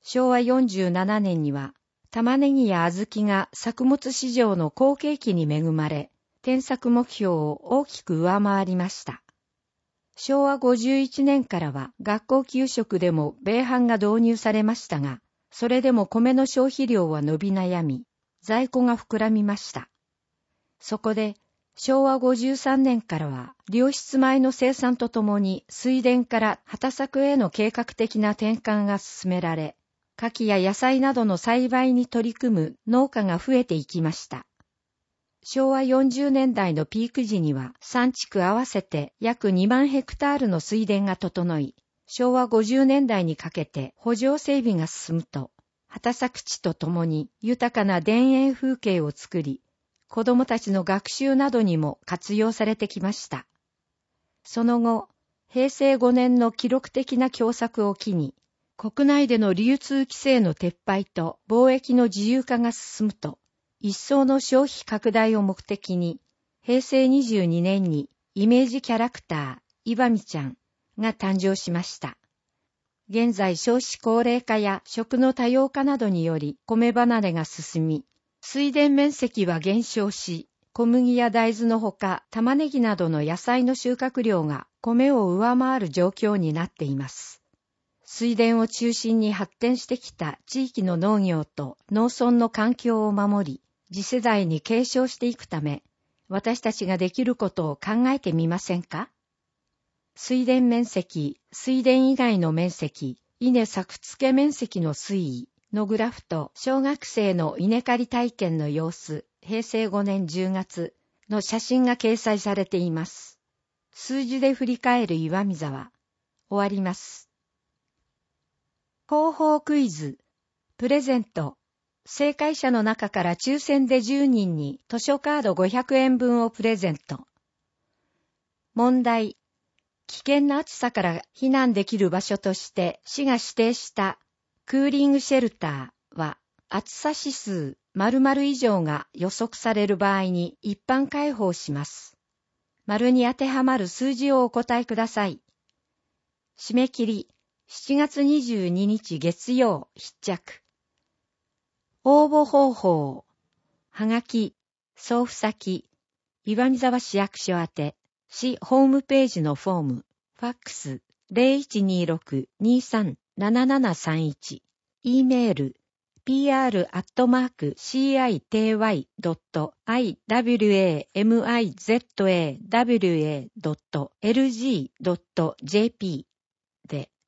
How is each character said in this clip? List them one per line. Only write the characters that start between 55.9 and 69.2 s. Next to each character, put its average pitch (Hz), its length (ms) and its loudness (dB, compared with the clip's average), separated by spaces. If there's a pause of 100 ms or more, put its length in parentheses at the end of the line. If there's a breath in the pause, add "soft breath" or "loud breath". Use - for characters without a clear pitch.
五 247 160 4
年 247 240 4
の 233 160 4
記 - 160 -4
録 254 240 -2
的 254 260 -2
な 262 100 2
凶 233 240 0
作 226 360 -2
を 196 80 -2
機 202 180 -4
に、 151 220 -2 (400)
国 277 320 0
内 285 180 4
で 233 100 2
の 208 160 2
流 226 260 2
通 269 280 -2
規 - 80 -18
制 262 240 2
の 180 160 2
撤 175 220 -4 (100)
廃 196 200 -2
と - 420 -6
貿 247 220 6
易 254 240 0
の 247 100 6
自 202 260 -2
由 254 140 0
化 240 160 -2
が 233 100 0
進 - 380 -6
む 196 60 -4
と、 - 260 -10 (400)
一 202 160 -4
層 277 280 2
の 269 140 4
消 262 340 2
費 - 120 -16
拡 220 260 -2
大 220 240 4
を 208 80 2
目 190 180 -2
的 190 360 -6
に、 170 240 -4 (420)
平 247 200 2
成 262 260 4
二 269 160 4
十 208 220 2
二 170 160 2
年 196 200 2
に 156 260 -2 (260)
イ 196 120 2
メ 247 160 6
ー 262 60 4
ジ 247 120 -4
キ 240 120 -6
ャ 226 60 0
ラ 233 120 -2
ク - 100 -18